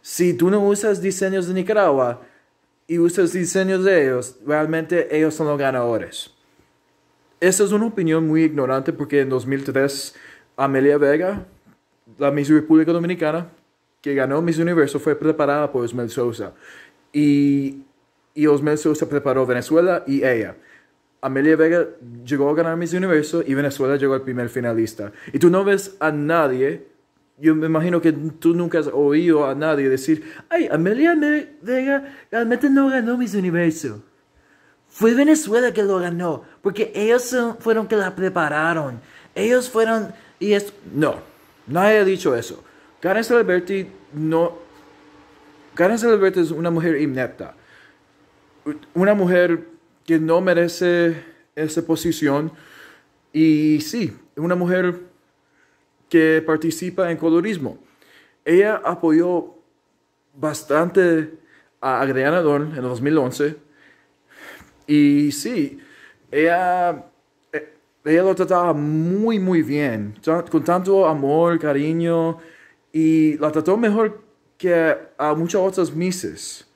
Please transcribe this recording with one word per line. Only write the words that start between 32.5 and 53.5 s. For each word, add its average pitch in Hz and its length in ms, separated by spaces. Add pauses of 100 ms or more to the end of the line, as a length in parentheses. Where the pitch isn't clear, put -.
no 269 200
ganó 247 280
Miss 233 180
Universo. 165 680 (840)
Fue 226 260
Venezuela 254 580
que 208 120
lo 196 160
ganó, 175 420 (180)
porque 202 320
ellos 226 300
son, 240 360
fueron 220 280
que 220 80
la 185 220
prepararon. 160 840 (360)
Ellos 247 340
fueron, 226 420 (280)
y 202 140
esto", 202 180 (200)
no, 139 220 (540)
nadie 196 300
ha 202 60
dicho 180 300
eso. - 300 (360)
Karen 196 220
Celeberti 190 640 (260)
no... 160 460 (1160)
Karen 196 240
Celeberti 196 420
es 165 100
una 170 200
mujer 165 300
inepta. 131 540 (1400)
Una 196 220
mujer 180 580 (340)
que 165 120
no 165 220
merece 175 760 (380)
esa 156 320
posición. 160 680 (800)
Y 151 480